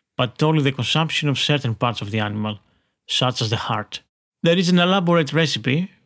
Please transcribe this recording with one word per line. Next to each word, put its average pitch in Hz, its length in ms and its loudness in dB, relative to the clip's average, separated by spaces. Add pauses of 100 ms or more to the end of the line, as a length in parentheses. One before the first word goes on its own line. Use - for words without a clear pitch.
(160)
but 123 260 -4
only 156 200 4
the 135 100 2
consumption 151 560 -2
of 135 100 0
certain 120 360 0
parts 120 260 -2
of 101 100 -8
the 110 100 -2
animal, 104 400 -4 (480)
such 127 340 0
as 110 80 -2
the 113 60 0
heart. - 460 -6 (400)
There 170 140 4
is 180 120 2
an 180 100 4
elaborate 175 540 2
recipe 147 580 0 (160)